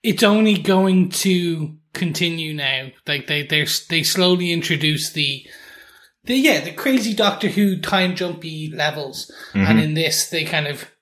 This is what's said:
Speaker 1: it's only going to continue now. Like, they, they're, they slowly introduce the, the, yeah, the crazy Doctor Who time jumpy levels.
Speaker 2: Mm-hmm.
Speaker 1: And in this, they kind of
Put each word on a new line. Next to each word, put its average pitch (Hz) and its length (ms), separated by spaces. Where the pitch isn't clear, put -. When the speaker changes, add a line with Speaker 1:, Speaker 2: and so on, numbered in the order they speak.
Speaker 1:
it's 226 220
only 214 340
going 185 520
to 170 640
continue 165 600
now. 135 380
Like, 147 220
they, 147 180
they're, 151 220
they 165 140
slowly 180 480
introduce 156 600
the, 139 340
the, 247 120
yeah, 262 260
the 165 100
crazy 233 420
Doctor 202 360
Who 196 320
time 185 340
jumpy 160 580
levels. 151 580
Speaker 2:
Mm-hmm. 98 140
Speaker 1:
And 110 120
in 156 160
this, - 340
they 160 160
kind 156 220
of 143 220